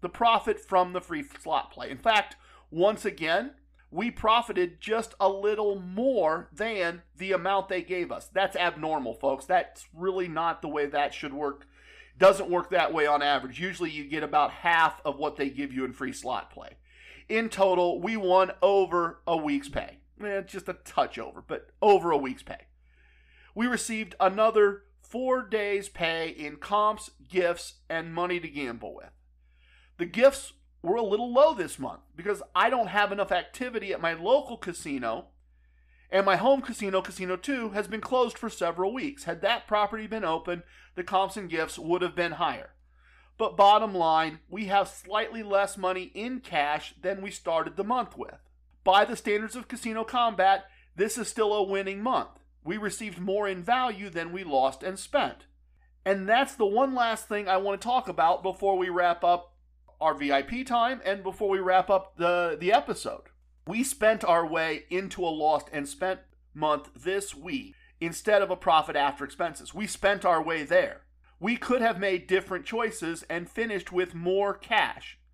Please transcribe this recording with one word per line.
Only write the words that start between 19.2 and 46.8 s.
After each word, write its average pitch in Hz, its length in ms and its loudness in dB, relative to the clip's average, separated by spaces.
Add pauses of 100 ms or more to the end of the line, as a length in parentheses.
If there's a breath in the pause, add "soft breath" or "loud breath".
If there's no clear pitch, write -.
a 170 120 0
week's 147 320 -2
pay. - 300 -8 (240)
Eh, 202 180 -4
just 190 280 -12
a 180 40 -6
touch - 440 -4
over, - 240 -12
but - 300 -12 (100)
over 185 300 6
a 151 60 4
week's 135 260 -4
pay. - 240 -16 (880 soft breath)
We 226 120 -2
received 220 520 -4
another 202 640 4 (180)
four 254 420 -2
days' 202 460 -4
pay 165 400 -4
in 147 280 -12
comps, 208 540 -2 (160)
gifts, 175 480 -2 (140)
and 165 240 -6
money 175 260 -2
to 165 80 -12
gamble 120 480 -10
with. - 160 -20 (840 soft breath)
The 175 80 -4
gifts 247 480 2 (280)
were 175 140 0
a 233 80 0
little 220 280 -2
low 294 220 6
this 175 260 -6
month 113 220 -8 (140)
because 185 280 -6 (120)
I 202 140 4
don't 240 180 0
have 202 240 2
enough 202 200 -2
activity 196 600 -4
at - 80 -6
my 165 120 0
local 233 440 0
casino, 131 720 -6 (840)
and 196 160 2
my 285 100 4
home 262 260 4
casino, 196 400 -4
Casino 185 340 -6
Two, 233 340 -6
has 196 180 -4
been 214 140 -8
closed 254 360 0
for 233 120 -8
several 180 440 -2
weeks. 240 300 -8
Had 170 180 -6
that 233 260 -2
property 214 400 -2
been 214 180 -6
open, 170 380 -4 (320 soft breath)
the 180 80 -8
comps 190 340 0
and 190 120 -10
gifts 160 300 -4
would 170 220 0
have 170 140 -4
been 170 180 -2
higher. 147 380 -4 (680 soft breath)
But 185 200 -2
bottom 208 380 6
line, 160 520 2
we 208 180 -8
have 196 220 2
slightly 220 540 -6
less 202 340 0
money 185 380 -4
in 247 260 -8
cash 151 640 -2